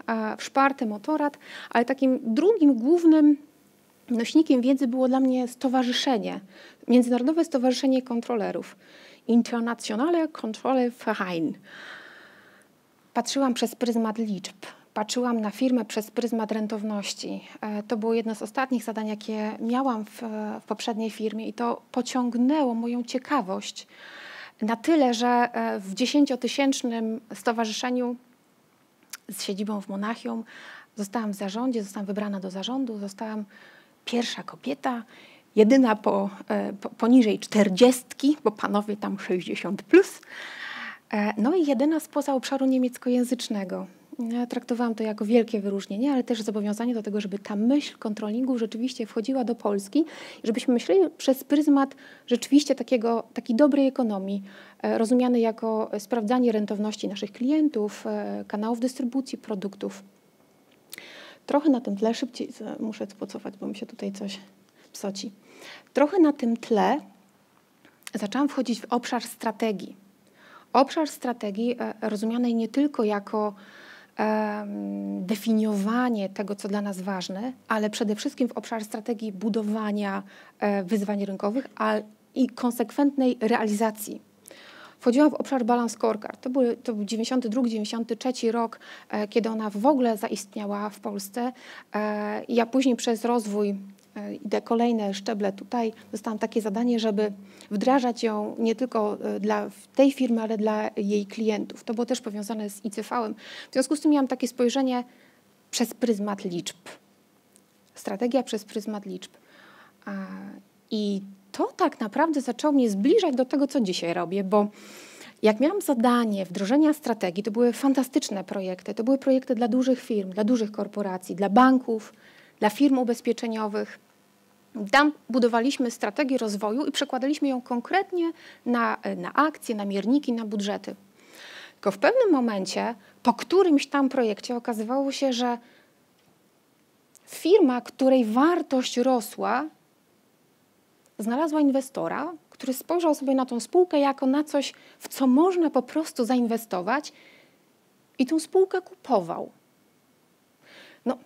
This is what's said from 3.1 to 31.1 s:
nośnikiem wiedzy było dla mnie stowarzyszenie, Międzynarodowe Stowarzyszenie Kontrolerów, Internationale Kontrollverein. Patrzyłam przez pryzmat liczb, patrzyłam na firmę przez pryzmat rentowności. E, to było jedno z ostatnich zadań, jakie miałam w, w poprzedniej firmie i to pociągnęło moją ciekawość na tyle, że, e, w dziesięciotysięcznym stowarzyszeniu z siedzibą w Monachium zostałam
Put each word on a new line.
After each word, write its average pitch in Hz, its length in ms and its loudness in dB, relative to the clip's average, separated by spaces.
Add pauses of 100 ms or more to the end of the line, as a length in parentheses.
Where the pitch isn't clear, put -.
nośnikiem 247 500 4
wiedzy 269 280 4
było 254 200 2
dla 262 120 2
mnie 254 280 2
stowarzyszenie, 240 920 0 (480)
Międzynarodowe 247 560 4
Stowarzyszenie 262 580 2
Kontrolerów, 233 760 -6 (520)
Internationale 233 1000 2
Kontrollverein. 220 1200 -2 (1600)
Patrzyłam 247 400 0
przez 233 200 -2
pryzmat 226 440 -2
liczb, 208 360 -6 (400)
patrzyłam 233 460 -2
na 214 100 -2
firmę 247 340 0
przez 214 260 -6
pryzmat 220 420 -4
rentowności. 208 880 -6 (200)
E, 208 220 -6
to 220 140 -4
było 226 180 0
jedno 226 200 -2
z 214 80 -10
ostatnich 247 420 -2
zadań, 220 240 -4
jakie 214 520 -6
miałam 233 440 0
w, - 180 -14 (400)
w - 40 -20
poprzedniej 220 440 -4
firmie 214 380 -6
i 214 40 -10
to 233 300 -4 (100)
pociągnęło 247 800 0
moją 233 300 -4
ciekawość 220 840 -4 (760)
na 226 140 0
tyle, 277 380 4
że, 240 140 0
e, 233 520 0
w 190 140 -10
dziesięciotysięcznym 247 1300 0 (140)
stowarzyszeniu 240 840 -2 (1120)
z - 120 -12
siedzibą 208 380 -4
w - 80 -12
Monachium 226 560 -6 (520)
zostałam 214 360 -4